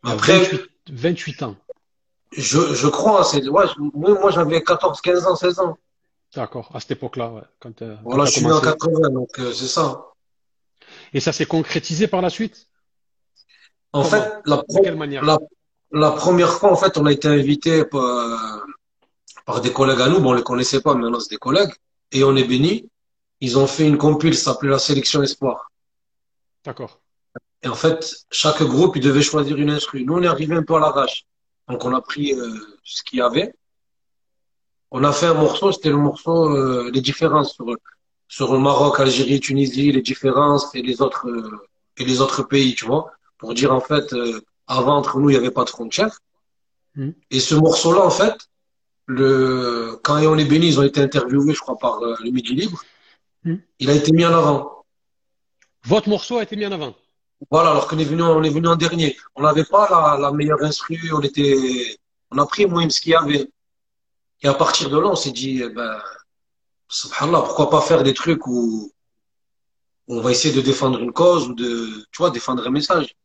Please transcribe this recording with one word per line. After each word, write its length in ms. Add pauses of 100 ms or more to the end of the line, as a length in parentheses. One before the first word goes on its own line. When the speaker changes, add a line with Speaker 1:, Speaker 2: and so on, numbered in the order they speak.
Speaker 1:
Mais 80
Speaker 2:
Ah, 20
Speaker 1:
après, 260
Speaker 2:
vingt-huit, 300 (200)
vingt-huit 540
ans. 120 (760)
Speaker 1:
Je, 440
je 120
crois, 360
c'est, 240
ouais, 180 (280)
moi, 260
moi, 120
j'avais 300
quatorze, 400
quinze 240
ans, 100
seize 240
ans. 180 (580)
Speaker 2:
D'accord, 400
à 40
cette 120
époque-là, 400
ouais, 100 (180)
quand, 220
euh, 140
quand 80
Speaker 1:
Voilà, 220
Speaker 2:
t'as 40
Speaker 1:
je 60
suis 100
né 60
en 80
Speaker 2:
commencé. 180
Speaker 1:
quatre-vingts, 320
donc, 300
euh, 120
c'est 160
ça. 380 (1040)
Speaker 2:
Et 80
ça 120
s'est 160
concrétisé 600
par 140
la 80
suite ? 380 (1300)
Speaker 1:
En 100
Speaker 2:
Comment ? 80
Speaker 1:
fait, 220 (120)
la 120
Speaker 2:
De 40
Speaker 1:
pro-, 220
Speaker 2:
quelle 120
manière ? 300
Speaker 1:
la, 140 (520)
la 200
première 400
fois, 200
en 40
fait, 240
on 80
a 40
été 160
invité 560
par, 200
euh, 340 (1120)
par 140
des 120
collègues 280
à 60
nous. 120
Bon, 100
on 40
les 100
connaissait 380
pas, 120
mais 80
maintenant, 180
c'est 120
des 60
collègues. 360 (380)
Et 120
on 120
est 80
béni. 480 (500)
Ils 160
ont 80
fait 220
une 100
compile, 400
ça 160
s'appelait 160
la 80
Sélection 460
Espoir. 480 (920)
Speaker 2:
D'accord. 380 (640)
Speaker 1:
Et 40
en 80
fait, 420 (120)
chaque 320
groupe, 360
il 40
devait 220
choisir 340
une 140
instru. 340
Nous, 80
on 80
est 60
arrivé 280
un 80
peu 120
à 40
l'arrache. 460 (420)
Donc, 180
on 80
a 80
pris, 320
euh, 200 (300)
ce 200
qu'il 160
y 20
avait. 320 (1400)
On 120
a 80
fait 160
un 80
morceau, 360
c'était 200
le 60
morceau, 520
euh, 420
Les 100
Différences 520
sur, 140 (600)
sur 260
le 60
Maroc, 400
Algérie, 400
Tunisie, 520
les 100
différences 720
et 80
les 220
autres, 260
euh, 380 (300)
et 80
les 160
autres 200
pays, 320
tu 120
vois. 260 (260)
Pour 160
dire, 180
en 100
fait, 320
euh, 280 (240)
avant, 320
entre 220
nous, 100
il 40
n'y 40
avait 140
pas 120
de 60
frontières. 480 (800)
Speaker 2:
Hmm. 160 (180)
Speaker 1:
Et 100
ce 140
morceau-là, 500
en 60
fait, 260 (720)
le, 960
quand 200
On 160
est 60
béni, 240
ils 100
ont 40
été 180
interviewés, 520
je 60
crois, 180
par, 220
euh, 240
le 80
Midi 240
Libre. 260 (600)
Speaker 2:
Hmm. 140 (200)
Speaker 1:
Il 140
a 20
été 180
mis 140
en 80
avant. 520 (1000)
Speaker 2:
Votre 240
morceau 300
a 40
été 120
mis 100
en 60
avant ? 240 (560)
Speaker 1:
Voilà, 200
alors 160
qu'on 120
est 40
venu, 200
on 200
est 60
venu 180
en 80
dernier. 400 (200)
On 80
n'avait 200
pas 260
la, 300
la 140
meilleure 280
instru, 380 (140)
on 80
était, 760 (360)
on 60
a 80
pris 200
moins 240
ce 100
qu'il 140
y 20
avait. 340 (920)
Et 60
à 60
partir 360
de 100
là, 80
on 80
s'est 160
dit, 320
eh 60
ben, 320 (880)
subhanallah, 500
pourquoi 300
pas 100
faire 240
des 100
trucs 320
où, 460 (1160)
où 100
on 40
va 100
essayer 220
de 60
défendre 400
une 140
cause 340
ou 60
de, 340 (240)
tu 60
vois, 120
défendre 380
un 40
message. 540